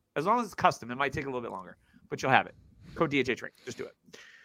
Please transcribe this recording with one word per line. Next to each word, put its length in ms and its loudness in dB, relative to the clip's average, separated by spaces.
As 80 -2
long 160 2
as 60 -4
it's 80 -14
custom, 360 2
it 60 -8
might 160 0
take 120 -6
a 40 -6
little 140 -6
bit 80 -8
longer, 260 -12
but 140 -8
you'll 80 2
have 160 8
it. 80 -16
Code 160 0
D 100 2
H 80 2
H 140 0
ring. 100 -10
Just 100 -12
do 80 -8
it. 100 -18